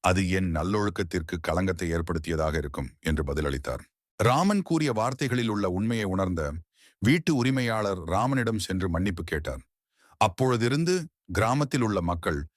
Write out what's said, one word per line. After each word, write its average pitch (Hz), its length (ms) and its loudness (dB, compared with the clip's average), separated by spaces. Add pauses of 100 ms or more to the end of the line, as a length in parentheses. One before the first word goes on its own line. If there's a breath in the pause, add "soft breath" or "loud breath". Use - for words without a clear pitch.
அது 92 260 4
என் 95 260 0
நல்லொழுக்கத்திற்கு 92 840 -2
களங்கத்தை 90 480 0
ஏற்படுத்தியதாக 82 680 -2
இருக்கும்" 71 320 -4 (120)
என்று 76 220 -2
பதிலளித்தார். 69 600 -4 (340)
ராமன் 180 420 4
கூறிய 156 320 0
வார்த்தைகளில் 123 600 0
உள்ள 101 160 0
உண்மையை 107 360 0
உணர்ந்த 92 380 0 (580 soft breath)
வீட்டு 156 340 4
உரிமையாளர் 117 680 0
ராமனிடம் 113 600 0
சென்று 95 240 -2
மன்னிப்பு 85 340 0
கேட்டார். 73 380 -4 (600 soft breath)
அப்பொழுதிருந்து 127 760 2 (340)
கிராமத்தில் 123 580 2
உள்ள 98 140 2
மக்கள் 85 380 -2 (180)